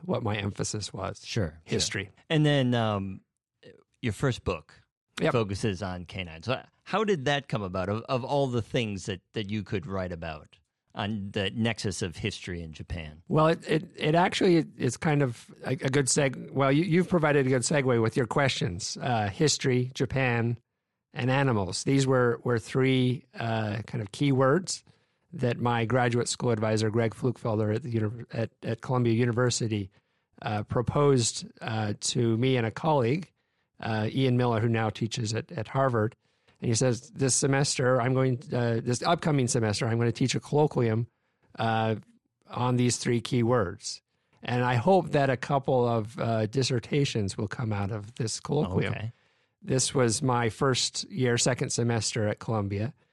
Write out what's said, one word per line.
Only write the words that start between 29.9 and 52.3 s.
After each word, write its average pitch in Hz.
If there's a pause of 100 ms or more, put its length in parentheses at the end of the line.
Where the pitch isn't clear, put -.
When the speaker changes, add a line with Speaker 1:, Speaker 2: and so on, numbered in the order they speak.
Speaker 1:
uh, 107
proposed, 127 (160)
uh, 110
to 117
me 127
and 113
a 110
colleague, 147 (500)
uh, 110
Ian 131
Miller, 120
who 120
now 113
teaches 110
at, -
at 107
Harvard. 120 (460)
And 123
he 117
says, 127
"This 127
semester, 135
I'm 127
going, 131 (140)
uh, 120
this 120
upcoming 151
semester, 110
I'm 113
gonna 117
teach 131
a 120
colloquium, 120 (520)
uh, 110 (540)
on 123
these 123
three 120
key 123
words. 110 (400)
And 123
I 127
hope 160
that 139
a 127
couple 131
of, 117
uh, 113
dissertations 123
will 107
come 110
out 101
of 104
this -
colloquium." 107
Speaker 2:
Okay. 107 (500)
Speaker 1:
This -
was 117
my 120
first -
year, 123
second 127
semester 117
at 107